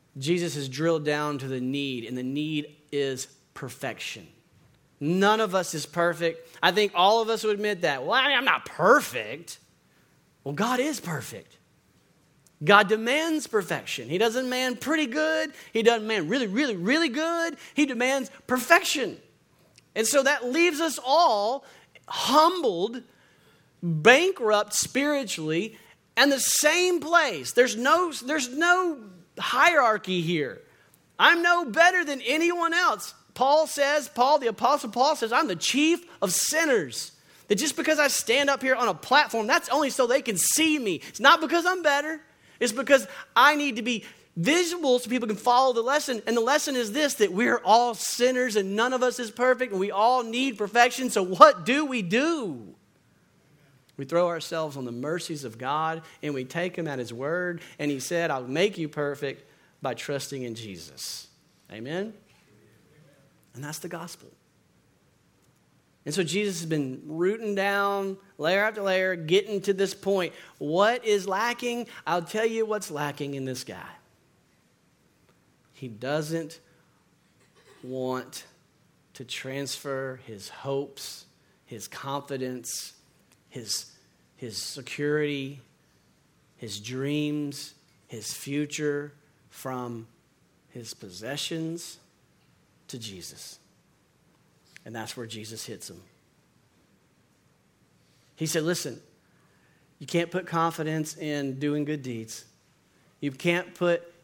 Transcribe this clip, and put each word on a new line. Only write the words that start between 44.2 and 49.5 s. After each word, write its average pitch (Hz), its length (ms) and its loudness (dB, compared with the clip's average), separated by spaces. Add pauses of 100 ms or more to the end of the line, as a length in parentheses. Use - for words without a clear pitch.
visible 302 600 2
so 233 100 -10
people 240 180 -2
can 214 80 -2
follow 254 380 4
the 226 80 0
lesson. 254 460 0
And 233 100 0
the 226 40 4
lesson 269 340 2
is 226 160 -2
this, 277 240 0
that 185 180 2
we're 233 320 2
all 233 300 6
sinners 247 600 0
and 196 200 0
none 240 180 2
of 247 80 -2
us 247 160 0
is 233 140 -8
perfect 247 400 2